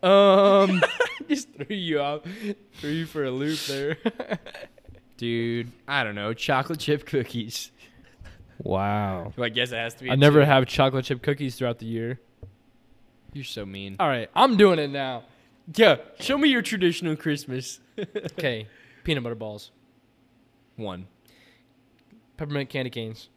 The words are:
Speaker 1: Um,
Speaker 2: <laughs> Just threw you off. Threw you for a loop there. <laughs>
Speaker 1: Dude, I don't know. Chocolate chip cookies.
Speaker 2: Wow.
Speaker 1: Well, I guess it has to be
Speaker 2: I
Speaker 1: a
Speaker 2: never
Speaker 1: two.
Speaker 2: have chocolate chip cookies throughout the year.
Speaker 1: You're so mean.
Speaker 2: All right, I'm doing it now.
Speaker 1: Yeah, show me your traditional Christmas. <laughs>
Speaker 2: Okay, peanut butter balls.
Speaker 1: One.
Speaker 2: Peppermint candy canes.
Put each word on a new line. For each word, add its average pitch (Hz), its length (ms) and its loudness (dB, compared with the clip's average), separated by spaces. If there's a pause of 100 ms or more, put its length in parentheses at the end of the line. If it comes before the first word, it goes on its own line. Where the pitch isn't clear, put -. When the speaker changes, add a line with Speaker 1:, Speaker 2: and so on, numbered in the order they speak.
Speaker 1:
Um, 196 800 8 (220)
Speaker 2:
<laughs> - 240 -10
Just - 260 -2
threw 143 220 -8
you 165 240 0
off. 147 220 -4 (580)
Threw 147 100 -6
you 160 160 -4
for 156 180 -6
a 131 60 -4
loop 143 360 -4
there. 143 300 -4 (580)
<laughs> - 640 -20
Speaker 1:
Dude, 117 540 -4 (160)
I 139 180 -2
don't 104 100 -6
know. 104 180 -4
Chocolate 143 460 -2
chip 147 260 -2
cookies. 117 680 -6 (920)
Speaker 2:
Wow. 98 760 -4
Speaker 1:
Well, 123 100 -4
I 113 40 -4
guess 123 220 -4
it 120 40 -8
has 117 180 -6
to - 100 -20
be 127 60 -6
Speaker 2:
I 131 40 0
Speaker 1:
a - 20 2
Speaker 2:
never 147 240 8
Speaker 1:
two. 143 60 8
Speaker 2:
have 135 200 4
chocolate 135 380 0
chip 123 180 -6
cookies 139 340 -4
throughout 120 220 -4
the 113 80 -12
year. 117 320 -6 (1120)
Speaker 1:
You're 139 120 -12
so 107 220 -12
mean. 98 340 -12
Speaker 2:
All 170 80 2
right, 120 260 -2
I'm 233 220 4
doing 190 220 8
it 147 120 -4
now. 131 340 -8 (520)
Speaker 1:
Yeah, 202 200 6 (220)
show - 200 -2
me 302 100 4
your 247 140 2
traditional 175 540 -2
Christmas. 143 680 -8
<laughs> - 140 -20
Speaker 2:
Okay, 160 680 -8 (380)
peanut 147 180 -2
butter 117 120 -6
balls. 107 360 -14 (1040)
Speaker 1:
One. 95 300 -10 (1300)
Speaker 2:
Peppermint 143 320 -6
candy 131 200 -4
canes. 113 460 -10